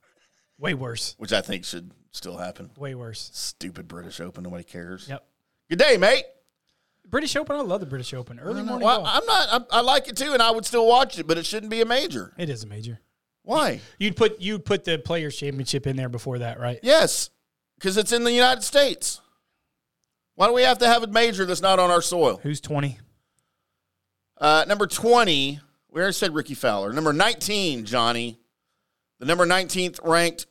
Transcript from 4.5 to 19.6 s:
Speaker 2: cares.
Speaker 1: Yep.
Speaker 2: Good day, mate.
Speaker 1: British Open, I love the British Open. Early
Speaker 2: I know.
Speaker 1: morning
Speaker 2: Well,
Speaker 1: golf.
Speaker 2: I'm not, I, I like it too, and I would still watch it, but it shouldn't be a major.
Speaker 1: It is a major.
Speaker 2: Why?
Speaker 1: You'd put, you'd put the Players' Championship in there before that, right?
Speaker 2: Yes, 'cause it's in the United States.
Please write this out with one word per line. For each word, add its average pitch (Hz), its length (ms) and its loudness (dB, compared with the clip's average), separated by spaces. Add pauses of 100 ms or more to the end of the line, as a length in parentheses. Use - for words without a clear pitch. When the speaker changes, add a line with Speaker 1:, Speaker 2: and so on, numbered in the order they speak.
Speaker 2:
cares. 90 440 -16
Speaker 1:
Yep. 135 160 -14 (460)
Speaker 2:
Good 175 80 0
day, 269 180 6
mate. 220 280 4 (840)
Speaker 1:
British 277 260 -4
Open, 285 220 -4
I 294 40 -4
love 202 200 -4
the 175 60 -12
British 131 280 -12
Open. 123 240 -14
Early 175 220 -8
Speaker 2:
I - 20 -8
know. 233 60 -10
Speaker 1:
morning 247 180 -4
Speaker 2:
Well, 220 160 2
Speaker 1:
golf. 190 60 -4 (140)
Speaker 2:
I'm 466 40 -10
not, 254 460 2
I, 220 60 4
I - 20 6
like 262 280 2
it 247 80 -14
too, 294 160 -2
and 240 100 4
I 226 80 6
would 226 160 -2
still 233 200 2
watch 254 320 6
it, 156 80 -8
but 165 120 0
it 160 80 -6
shouldn't 214 240 -8
be 226 100 0
a 226 60 2
major. 233 500 -2
Speaker 1:
It 170 140 -6
is 113 120 -10
a 110 40 -14
major. 110 340 -12 (420)
Speaker 2:
Why? 233 380 0 (180)
Speaker 1:
You'd 202 180 -2
put, 214 240 2
you'd 196 240 -6
put 202 200 -2
the 165 140 -2
Players' 160 380 -6
Championship 135 500 -6
in 135 100 -2
there 131 120 -4
before 123 300 -8
that, 117 220 -8
right? 120 220 -6
Speaker 2:
Yes, 285 480 2 (500)
'cause 190 160 -4
it's 214 160 0
in 233 100 2
the 240 100 2
United 247 300 4
States. - 580 0 (1160)